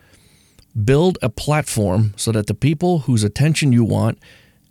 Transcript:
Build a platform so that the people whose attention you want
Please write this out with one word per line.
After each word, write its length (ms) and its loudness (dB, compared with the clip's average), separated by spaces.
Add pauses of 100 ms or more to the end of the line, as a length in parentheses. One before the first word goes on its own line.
(840)
Build 380 2
a 80 -2
platform 840 -2
so 140 -4
that 160 -2
the 80 -2
people 460 0
whose 240 0
attention 480 0
you 120 4
want 340 0 (520)